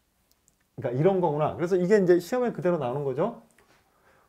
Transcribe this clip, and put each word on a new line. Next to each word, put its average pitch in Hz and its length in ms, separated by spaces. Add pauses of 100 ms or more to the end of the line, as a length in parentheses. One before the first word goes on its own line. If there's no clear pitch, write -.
(760)
그러니까 123 240
이런 185 220
거구나. 151 320
그래서 143 220
이게 180 200
이제 180 240
시험에 247 320
그대로 175 240
나오는 139 260
거죠. 147 380 (880)